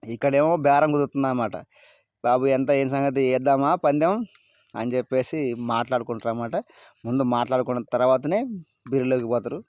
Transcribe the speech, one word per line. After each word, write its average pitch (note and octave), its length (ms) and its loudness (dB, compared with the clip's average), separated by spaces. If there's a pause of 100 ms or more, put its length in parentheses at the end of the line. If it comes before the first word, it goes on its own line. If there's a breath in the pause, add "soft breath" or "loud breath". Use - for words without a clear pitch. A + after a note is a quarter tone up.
ఇక్కడేమో C#3 540 0
బేరం D3 360 4
కుదురుతుంది C#3 360 0
అన్నమాట. A#2+ 280 -2 (680 soft breath)
"బాబు B2+ 220 4
ఎంత, C3+ 240 2
ఏం C#3 180 2
సంగతి, C#3 340 0
వేద్దామా C3+ 520 2
పందెం?" D#3 400 2 (600 soft breath)
అని A#2 160 -4
చెప్పేసి B2+ 500 -2 (240)
మాట్లాడుకుంటారు A#2 680 -2
అన్నమాట. A#2 260 -6 (480 loud breath)
ముందు B2+ 180 -2
మాట్లాడుకున్న B2 580 0 (120)
తర్వాతనే C3 480 2 (480)
బిల్లులోకి B2+ 380 0
పోతారు. A#2+ 320 -4 (100)